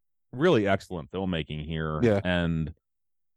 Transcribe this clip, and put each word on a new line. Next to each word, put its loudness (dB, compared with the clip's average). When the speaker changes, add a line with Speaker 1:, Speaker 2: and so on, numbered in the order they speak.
Speaker 1:
Really 4
excellent -2
filmmaking -4
here. -2
Speaker 2:
Yeah. 4
Speaker 1:
And, 0